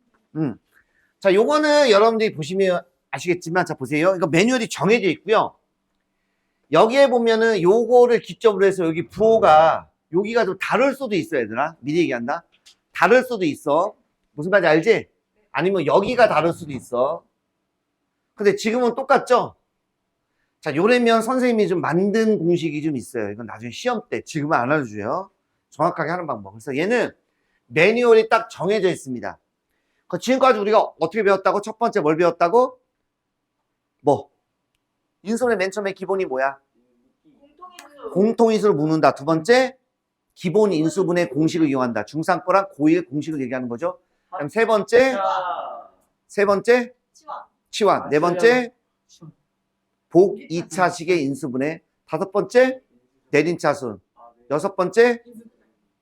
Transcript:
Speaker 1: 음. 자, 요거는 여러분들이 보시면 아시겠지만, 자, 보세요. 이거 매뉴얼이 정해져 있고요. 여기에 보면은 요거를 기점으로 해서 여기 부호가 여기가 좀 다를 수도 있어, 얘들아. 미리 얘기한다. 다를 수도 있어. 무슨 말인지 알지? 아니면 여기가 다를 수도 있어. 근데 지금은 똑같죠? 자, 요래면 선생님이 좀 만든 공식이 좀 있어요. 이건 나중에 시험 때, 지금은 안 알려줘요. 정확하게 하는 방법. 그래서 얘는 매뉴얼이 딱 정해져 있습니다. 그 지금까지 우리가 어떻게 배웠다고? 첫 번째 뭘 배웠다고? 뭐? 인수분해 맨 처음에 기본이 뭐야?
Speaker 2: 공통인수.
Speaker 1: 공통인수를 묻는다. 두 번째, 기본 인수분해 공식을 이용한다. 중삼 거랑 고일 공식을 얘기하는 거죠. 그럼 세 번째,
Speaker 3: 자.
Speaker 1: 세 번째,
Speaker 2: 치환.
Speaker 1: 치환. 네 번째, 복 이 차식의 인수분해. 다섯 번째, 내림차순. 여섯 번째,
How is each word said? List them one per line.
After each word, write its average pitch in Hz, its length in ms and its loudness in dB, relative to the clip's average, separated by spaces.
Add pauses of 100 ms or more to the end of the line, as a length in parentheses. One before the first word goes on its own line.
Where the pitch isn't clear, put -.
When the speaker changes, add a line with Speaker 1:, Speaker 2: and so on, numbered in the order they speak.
(360)
Speaker 1:
음. 143 220 -4 (640)
자, 196 120 4
요거는 294 580 4
여러분들이 220 420 2
보시면 175 480 -2 (280)
아시겠지만, 175 560 -4
자, 151 80 -8
보세요. 151 440 0
이거 170 100 0
매뉴얼이 220 400 2
정해져 196 400 0
있고요. 175 480 -2 (1160)
여기에 226 340 6
보면은 226 540 0
요거를 233 580 4
기점으로 196 460 0
해서 185 200 0
여기 160 220 -4
부호가 165 840 4 (220)
여기가 214 320 -2
좀 190 160 -4
다를 240 340 0
수도 226 220 -8
있어, 160 220 -4
얘들아. 123 420 -6
미리 147 200 -4
얘기한다. 135 440 -4 (500)
다를 233 300 4
수도 240 200 -6
있어. 156 520 -2 (360)
무슨 151 200 -8
말인지 190 160 2
알지? 160 420 2 (420)
아니면 175 340 -2
여기가 214 440 2
다를 160 240 0
수도 165 180 -14
있어. 131 540 -6 (1120)
근데 202 200 2
지금은 233 400 -2
똑같죠? 247 600 0 (1080)
자, 147 140 -4
요래면 226 460 2
선생님이 233 460 0
좀 170 140 -2
만든 196 560 0
공식이 160 440 -2
좀 151 140 -4
있어요. 104 360 -8
이건 110 160 -14
나중에 110 240 -14
시험 240 380 -6
때, 117 120 -6
지금은 156 360 -4
안 123 140 0
알려줘요. 135 580 -6 (420)
정확하게 160 400 -4
하는 175 160 -8
방법. 104 240 -12
그래서 120 260 -10
얘는 196 340 -2 (540)
매뉴얼이 220 640 2
딱 226 200 0
정해져 185 400 -2
있습니다. 117 500 -10 (680)
그 175 120 -8
지금까지 254 400 2
우리가 208 200 2 (200)
어떻게 165 240 -4
배웠다고? 190 380 0
첫 214 180 -14
번째 214 200 -2
뭘 156 160 0
배웠다고? 175 640 0 (1200)
뭐? 135 300 -2 (960)
인수분해 226 340 -2
맨 190 140 -2
처음에 196 220 -6
기본이 190 320 -4
뭐야? 135 340 -4 (640)
Speaker 2:
공통인수. - 880 -20
Speaker 1:
공통인수를 208 640 2
묻는다. 156 400 0
두 139 100 -14
번째, 233 520 0 (580)
기본 190 380 0
인수분해 165 560 -2
공식을 160 380 0
이용한다. 123 380 -2
중삼 160 380 -4
거랑 196 300 0
고일 160 340 0
공식을 147 340 -8
얘기하는 127 280 -8
거죠. 156 300 -6 (300)
그럼 147 200 -10
세 220 160 0
번째, 226 480 2
Speaker 3:
자. - 800 -6 (360)
Speaker 1:
세 202 180 0
번째, 233 480 2 (200)
Speaker 2:
치환. - 300 -16 (260)
Speaker 1:
치환. 170 400 0
네 147 100 2
번째, 226 540 2 (1400)
복 185 280 4
이 165 300 -8
차식의 170 560 -2
인수분해. 139 580 -6 (260)
다섯 185 240 -6
번째, 254 500 0 (480)
내림차순. 143 680 -2 (520)
여섯 156 240 -4
번째, 233 480 2 (800)